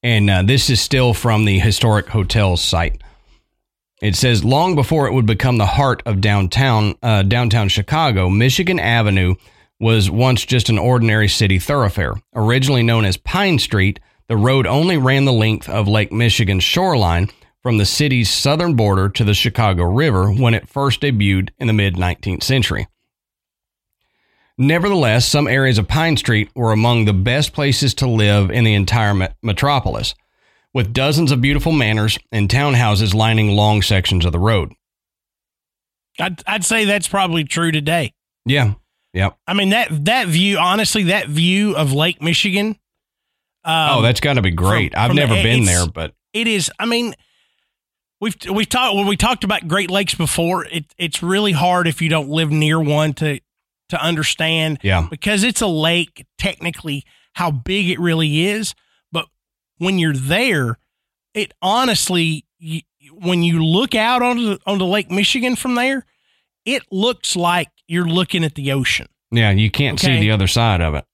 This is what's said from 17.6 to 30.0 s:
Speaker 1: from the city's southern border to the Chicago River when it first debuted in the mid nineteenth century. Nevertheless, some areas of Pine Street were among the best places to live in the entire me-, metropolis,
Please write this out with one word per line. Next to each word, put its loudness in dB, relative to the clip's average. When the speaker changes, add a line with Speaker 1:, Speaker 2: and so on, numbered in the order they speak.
Speaker 1:
from 0
the 2
city's 0
southern 0
border 2
to -4
the 2
Chicago 0
River 2
when 2
it -4
first -2
debuted 0
in -4
the 2
mid 0
nineteenth -4
century. -2
Nevertheless, 2
some 2
areas 2
of 0
Pine 0
Street -2
were 0
among 2
the 2
best 0
places 0
to -2
live 2
in 0
the 4
entire 2
me-, 0
metropolis, -2